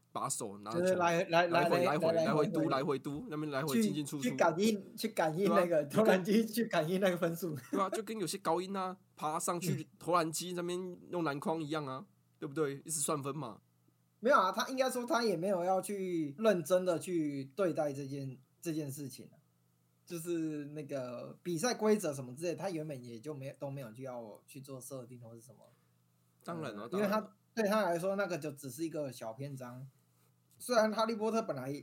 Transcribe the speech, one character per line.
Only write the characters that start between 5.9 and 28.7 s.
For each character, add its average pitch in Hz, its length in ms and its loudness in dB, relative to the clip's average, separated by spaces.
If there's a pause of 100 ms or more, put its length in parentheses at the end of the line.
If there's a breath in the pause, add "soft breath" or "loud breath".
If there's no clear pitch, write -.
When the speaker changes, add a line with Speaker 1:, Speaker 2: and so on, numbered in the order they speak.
Speaker 1:
啊， 220 40 8
Speaker 2:
投 - 20 -
篮 190 180 6
机， 220 220 4
去 226 200 0
感 165 220 2
应 185 140 2
那 196 80 6
个 175 80 2
分 170 180 0
数。 170 200 -4 (160)
Speaker 1:
对 196 80 0
啊， 190 100 2
就 226 140 -4
跟 220 160 -8
有 185 80 -2
些 190 100 -4
高 170 240 0
音 190 140 -6
啊， 185 200 -4 (200)
爬 156 240 -2
上 175 200 -2
去 147 220 0
Speaker 2:
嗯。 147 40 -10 (120)
Speaker 1:
投 165 160 -2
篮 165 180 4
机 170 220 -6
那 175 80 -4
边 180 360 -4 (120)
用 170 140 0
篮 147 160 0
筐 165 220 -2
一 147 80 -4
样 151 160 -2
啊， 135 200 -8 (340)
对 156 80 -6
不 139 60 -10
对？ 143 220 0 (100)
一 - 60 -10
直 156 100 -2
算 147 200 0
分 135 140 -4
嘛。 127 240 -8 (600)
Speaker 2:
没 226 100 2
有 285 80 8
啊， 185 140 4
他 254 180 -2
应 262 80 -6
该 262 120 4
说 247 160 -2
他 240 180 2
也 208 120 2
没 165 120 0
有 180 160 2
要 190 180 2
去 180 560 -2
认 208 260 4
真 185 220 4
的 170 140 4
去 151 460 -2 (100)
对 180 180 2
待 147 200 0
这 139 140 -6
件， 135 300 -8 (220)
这 165 140 -4
件 151 160 -4
事 139 180 -8
情 - 200 -14
啊。 - 100 -20 (680)
就 175 140 -8
是 160 480 -4
那 147 180 -10
个 135 600 -8
比 175 140 -2
赛 233 180 0
规 214 220 4
则 160 160 -2
什 135 100 -8
么 123 100 -10
之 147 100 -10
类， 170 120 -2
他 165 160 -4
原 156 160 -6
本 131 160 -10
也 117 160 -12
就 147 140 -10
没， 135 260 -10
都 143 100 -6
没 139 120 -8
有 110 100 -12
就 120 120 -16
要 120 440 -10
去 143 120 -18
做 135 220 -14
设 127 240 -12
定 123 140 -18
或 117 160 -18
是 117 60 -18
什 117 120 -20
么。 107 60 -20 (840)
Speaker 1:
当 170 180 -6
然 127 120 -6
了， 101 100 -10
Speaker 2:
呃， 120 100 -10
因 190 60 2
为 208 80 4
他， 214 120 2
Speaker 1:
当 - 20 -2
然 - 20 -4
了。 - 100 -18 (200)
Speaker 2:
对 220 140 0
他 214 140 4
来 170 180 2
说， 190 160 0
那 202 100 0
个 170 120 -2
就 151 140 -6
只 135 200 -10